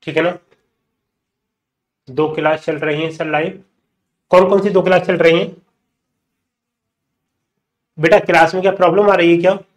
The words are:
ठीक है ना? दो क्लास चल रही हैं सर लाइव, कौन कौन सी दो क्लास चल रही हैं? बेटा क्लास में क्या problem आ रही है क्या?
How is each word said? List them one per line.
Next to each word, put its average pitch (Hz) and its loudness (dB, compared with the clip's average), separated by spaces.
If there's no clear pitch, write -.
ठीक 156 -6
है 156 0
ना? 175 -4
दो 147 -4
क्लास 156 -2
चल 156 -6
रही 151 -6
हैं 160 -6
सर 156 -8
लाइव, 156 -6
कौन 185 4
कौन 196 0
सी 202 -2
दो 185 2
क्लास 180 2
चल 180 -4
रही 165 2
हैं? 190 -6
बेटा 175 2
क्लास 160 2
में 185 -4
क्या 185 0
problem 190 2
आ 196 4
रही 170 2
है 170 2
क्या? 190 0